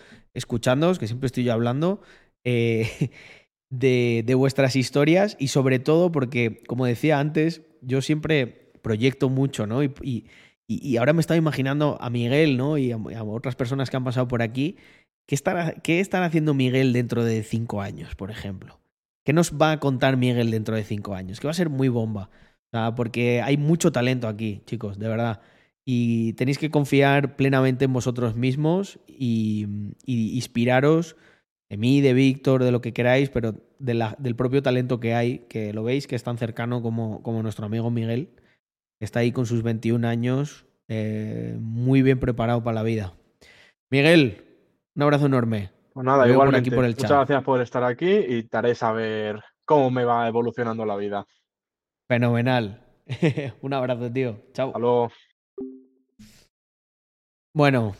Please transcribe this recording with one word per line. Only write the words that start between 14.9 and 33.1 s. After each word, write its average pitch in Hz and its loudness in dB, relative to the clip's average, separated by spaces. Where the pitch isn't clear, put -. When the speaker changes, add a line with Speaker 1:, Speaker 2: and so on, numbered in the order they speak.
Speaker 1:
¿Qué 147 -2
estará, 170 -2
qué 165 0
estará 185 0
haciendo 156 2
Miguel 131 2
dentro 120 0
de 113 0
cinco 113 -6
años, 101 -12
por 98 -12
ejemplo? 98 -12
¿Qué 139 2
nos 165 2
va 156 4
a 147 -2
contar 135 2
Miguel 120 0
dentro 110 -4
de 110 -2
cinco 104 -8
años? 92 -10
Que 143 -6
va 147 -2
a - -6
ser 170 0
muy 135 0
bomba. 113 -4
O 117 -6
sea, 113 -2
porque 120 0
hay 139 2
mucho 156 2
talento 123 0
aquí, 107 -6
chicos, 104 -8
de 110 -6
verdad. 110 -4
Y 117 0
tenéis 139 -2
que 151 -4
confiar 139 2
plenamente 131 2
en 131 0
vosotros 120 -2
mismos 151 -2
y, 107 -2
y 113 -2
inspiraros 131 2
en 104 -8
mí, 131 4
de 135 4
Víctor, 131 2
de 123 4
lo 120 0
que 117 -8
queráis, 131 2